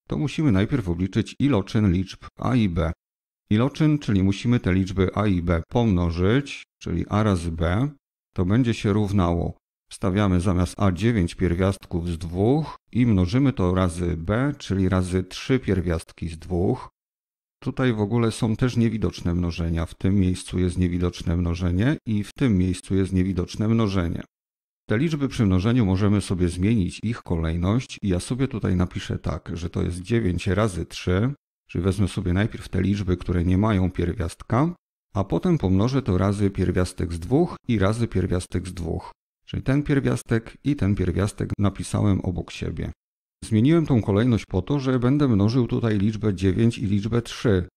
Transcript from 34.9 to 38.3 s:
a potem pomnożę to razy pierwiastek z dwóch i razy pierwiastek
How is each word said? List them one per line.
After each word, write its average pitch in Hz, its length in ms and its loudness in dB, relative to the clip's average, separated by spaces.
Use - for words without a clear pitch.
a 95 100 0
potem 175 340 0
pomnożę 101 440 2
to 92 160 0
razy 98 320 2
pierwiastek 90 640 -2
z 82 60 -8
dwóch 127 360 0
i 113 120 0
razy 110 280 0
pierwiastek 92 600 -2